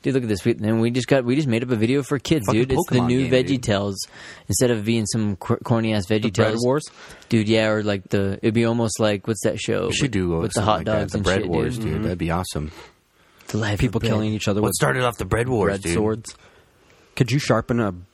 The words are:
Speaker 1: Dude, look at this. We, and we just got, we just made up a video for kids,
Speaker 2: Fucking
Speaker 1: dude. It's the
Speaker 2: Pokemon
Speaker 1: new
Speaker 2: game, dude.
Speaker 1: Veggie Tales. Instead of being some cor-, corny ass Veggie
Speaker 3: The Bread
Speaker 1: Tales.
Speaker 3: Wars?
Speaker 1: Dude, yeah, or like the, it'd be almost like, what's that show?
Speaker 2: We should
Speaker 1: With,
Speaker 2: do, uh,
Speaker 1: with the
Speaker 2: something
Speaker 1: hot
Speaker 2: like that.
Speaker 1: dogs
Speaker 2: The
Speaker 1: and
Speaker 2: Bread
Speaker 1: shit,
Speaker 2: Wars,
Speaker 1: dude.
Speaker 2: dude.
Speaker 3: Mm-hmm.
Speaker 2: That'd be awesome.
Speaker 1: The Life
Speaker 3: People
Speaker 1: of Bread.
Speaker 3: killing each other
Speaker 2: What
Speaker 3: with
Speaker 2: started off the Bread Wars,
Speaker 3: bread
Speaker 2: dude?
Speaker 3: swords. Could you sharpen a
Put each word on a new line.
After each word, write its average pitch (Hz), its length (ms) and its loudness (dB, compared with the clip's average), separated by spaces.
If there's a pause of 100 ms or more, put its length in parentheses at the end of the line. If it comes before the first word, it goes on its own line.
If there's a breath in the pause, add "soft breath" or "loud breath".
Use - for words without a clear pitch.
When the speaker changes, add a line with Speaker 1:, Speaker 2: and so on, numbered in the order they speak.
Speaker 1:
Dude, 139 140 0
look 131 80 2
at 113 60 -4
this. 98 140 0
We, 120 80 4
and 110 300 2
we 117 100 2
just 123 160 -2
got, 135 160 4
we 120 140 2
just 151 100 0
made 117 160 2
up 123 80 -4
a 123 60 2
video 127 260 2
for 139 160 -4
kids, 135 260 0
Speaker 2:
Fucking 107 160 2
Speaker 1:
dude. 131 120 0
It's 143 160 2
the 127 100 2
Speaker 2:
Pokemon 120 80 0
Speaker 1:
new 127 200 2
Speaker 2:
game, 120 40 0
dude. 127 280 2
Speaker 1:
Veggie - 40 -6
Tales. 101 340 0 (520 loud breath)
Instead 120 200 2
of 110 160 0
being 113 220 2
some 107 300 0
cor-, - 260 -2
corny 113 320 2
ass 101 120 0
Veggie 110 160 2
Speaker 3:
The 113 80 0
Bread 110 180 4
Speaker 1:
Tales. 117 160 0
Speaker 3:
Wars? 139 180 2 (460 loud breath)
Speaker 1:
Dude, 110 200 2
yeah, 110 200 4
or 107 140 2
like 101 260 -2
the, 98 340 0
it'd 110 100 2
be 117 120 2
almost 117 340 0
like, 104 280 2
what's 113 180 -4
that 107 140 0
show? 95 280 -2
Speaker 2:
We 90 60 -2
should - 100 0
Speaker 1:
With, 135 80 0
Speaker 2:
do, 90 240 0
uh, 82 60 2
Speaker 1:
with 113 100 -2
the - 100 -6
Speaker 2:
something 98 80 0
Speaker 1:
hot 104 100 2
Speaker 2:
like 85 80 -6
that. 107 120 0
Speaker 1:
dogs 101 140 -4
Speaker 2:
The - 60 -4
Speaker 1:
and 98 60 -2
Speaker 2:
Bread 92 160 2
Speaker 1:
shit, 95 80 -6
Speaker 2:
Wars, 85 280 -2
Speaker 1:
dude. - 80 -6
Speaker 2:
dude. 78 100 -2
Speaker 3:
Mm-hmm. 107 80 -2
Speaker 2:
That'd 90 160 -2
be 82 120 -2
awesome. 78 400 -4 (760 loud breath)
Speaker 1:
The - 100 -4
Life 104 220 -2
Speaker 3:
People 117 180 0
Speaker 1:
of 110 40 -2
Bread. 113 100 0
Speaker 3:
killing 107 220 0
each 104 140 -4
other 104 140 0
Speaker 2:
What 110 60 2
Speaker 3:
with 98 80 0
Speaker 2:
started 135 300 0
off 120 120 -2
the 107 80 -6
Bread 113 240 0
Wars, 101 200 2
Speaker 3:
bread 98 120 -4
Speaker 2:
dude? - 120 -2
Speaker 3:
swords. 110 420 -2 (800 soft breath)
Could 120 160 2
you 143 80 2
sharpen 117 400 0
a 101 160 -2 (180)